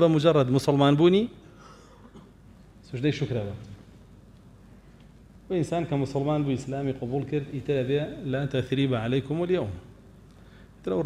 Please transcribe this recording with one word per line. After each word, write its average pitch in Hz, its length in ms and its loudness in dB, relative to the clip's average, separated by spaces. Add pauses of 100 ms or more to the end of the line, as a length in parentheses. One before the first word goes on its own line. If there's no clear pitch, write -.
بە 170 140 6
مجەڕەد 147 420 4
موسڵمان 143 420 4
بوونی، 185 260 6 (1600)
سوژدەی 131 300 -2
شوکرەوە. 110 360 -4 (1900)
و 190 60 -8
ئینسان 170 340 -2
کە 147 140 -4
موسڵمان 143 400 -2
بوو، 143 140 -2
ئیسلامی 135 360 -4
قبول 131 380 -6
کرد، 143 160 -4 (100)
ئیتر 139 240 -4
ئەبێ 135 200 0 (320)
«لا 135 100 -2 (100)
تەثریبە 131 520 0
عەلەیکم 139 400 -2
اليەوم». 156 300 -2 (1000)
ئیتر - 180 -8
ئەو 170 120 0